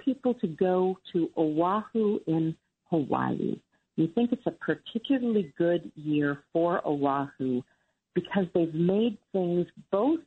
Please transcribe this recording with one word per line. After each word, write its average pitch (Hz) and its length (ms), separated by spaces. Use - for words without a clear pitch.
people 254 300
to 208 120
go 185 520
to 165 240
Oahu 190 920
in 160 260
Hawaii. 127 720
We 160 120
think 240 240
it's - 140
a 165 60
particularly 220 1080
good 170 380
year 147 420
for 170 340
Oahu 139 760
because 180 400
they've 165 200
made 196 440
things 175 340
both 277 360